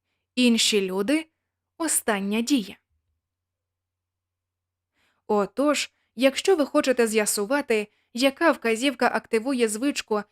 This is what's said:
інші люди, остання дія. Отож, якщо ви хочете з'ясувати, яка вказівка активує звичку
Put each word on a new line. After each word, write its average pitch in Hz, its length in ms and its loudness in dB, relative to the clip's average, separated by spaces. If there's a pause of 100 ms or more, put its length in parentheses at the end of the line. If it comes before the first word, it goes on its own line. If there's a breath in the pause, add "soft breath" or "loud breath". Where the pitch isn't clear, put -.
(340)
інші 233 460 2
люди, 202 460 -2 (520)
остання 208 600 -2
дія. 233 360 -2 (2500)
Отож, 214 640 0 (260)
якщо 269 400 2
ви 285 100 0
хочете 254 400 2
з'ясувати, 214 840 -2 (260)
яка 269 380 2
вказівка 233 600 0
активує 226 540 -2
звичку 220 640 -4